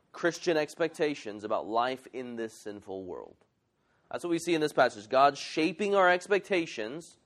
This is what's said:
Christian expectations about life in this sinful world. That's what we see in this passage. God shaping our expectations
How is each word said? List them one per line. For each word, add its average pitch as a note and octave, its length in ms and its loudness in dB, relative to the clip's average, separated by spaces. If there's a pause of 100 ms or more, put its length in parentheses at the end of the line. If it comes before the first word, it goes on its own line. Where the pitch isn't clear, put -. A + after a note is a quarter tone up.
(120)
Christian E3 460 0
expectations D3+ 840 -2
about G2+ 240 -2
life B2 460 0
in B2 220 -8
this A2+ 280 -8
sinful G2 400 -10
world. A1+ 320 -12 (760)
That's B2 120 -8
what E3+ 80 -2
we E3 80 0
see E3+ 160 0
in D#3 60 2
this D3+ 120 0
passage. A2 340 2
God C#3 300 6
shaping F#3 560 -2
our F#3+ 160 6
expectations F3 1160 -2